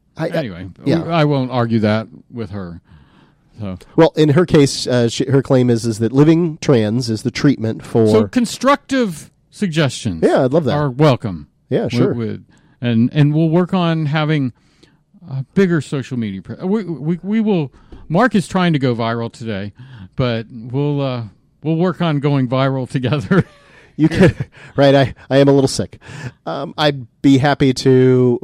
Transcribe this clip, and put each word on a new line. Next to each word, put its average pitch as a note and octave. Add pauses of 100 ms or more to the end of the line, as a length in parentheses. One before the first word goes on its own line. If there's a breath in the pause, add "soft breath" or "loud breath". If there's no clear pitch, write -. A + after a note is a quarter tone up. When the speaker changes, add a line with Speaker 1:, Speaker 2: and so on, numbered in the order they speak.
(180)
Speaker 1:
But D#3+
Speaker 2:
I, E3
I, E3+
Speaker 1:
anyway, F#2 (140)
Speaker 2:
yeah. E3
Speaker 1:
we, D#3+
I D#3+
won't C3+
argue A#2
that G#2+ (240)
with A2
her. F2+ (800 soft breath)
So. F#2+ (180)
Speaker 2:
Well, D#3+
in D#3
her D#3+
case, C#3+
uh, B2
she, C3
her C3
claim B2+
is, A2+
is A2
that A2+
living D#3
trans A2+
is G#2+
the B2
treatment A2+
for -
Speaker 1:
So G#3+
constructive B3 (180)
suggestions C#3+
Speaker 2:
Yeah, A3
I'd B2+
love E3+
that. A2
Speaker 1:
are D3
welcome. A#2+ (220)
Speaker 2:
Yeah, G3+
Speaker 1:
With, A2+
Speaker 2:
sure. B2
Speaker 1:
with, G#2 (340 soft breath)
and, A#2+
and D3
we'll D#3+
work F3
on E3
having D3 (760 soft breath)
a C3+ (120)
bigger F3
social C3
media G2
pre-, -
we, F#3+
we, E3
we G#3+
will. F#3 (340 soft breath)
Mark G#3
is F#3+
trying F3+
to C#3+
go B2+
viral A#2
today, G#2 (420 loud breath)
but A#2
we'll, C3+
uh, B2+ (400)
we'll D#3+
work F3
on D#3
going C#3
viral C3
<laughs> -
together. C3+ (520 soft breath)
Speaker 2:
You D3+
can, E3 (200)
<laughs> -
right? C#3
I, C#3 (160 loud breath)
I C3+
am C#3
a C#3
little C#3
sick. - (460 loud breath)
Um, C#3
I'd D3 (160)
be C#3
happy C#3
to. B2+